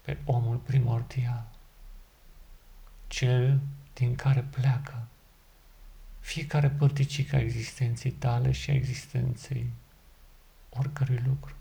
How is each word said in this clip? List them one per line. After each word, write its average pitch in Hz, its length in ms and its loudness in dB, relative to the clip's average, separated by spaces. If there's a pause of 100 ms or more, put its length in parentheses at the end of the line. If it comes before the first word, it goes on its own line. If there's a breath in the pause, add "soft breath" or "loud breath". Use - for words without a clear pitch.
pe - 240 -6
omul 117 320 0
primordial, 120 880 0 (1600)
cel 127 540 4 (320)
din 123 220 0
care 135 260 2
pleacă 123 640 -2 (1120)
fiecare 147 500 0
părticică 139 680 2
a 131 40 6
existenței 117 720 -2
tale 127 420 2
și - 180 -2
a 143 40 4
existenței 123 960 -2 (1000)
oricărui 131 560 -2
lucru. 135 340 -2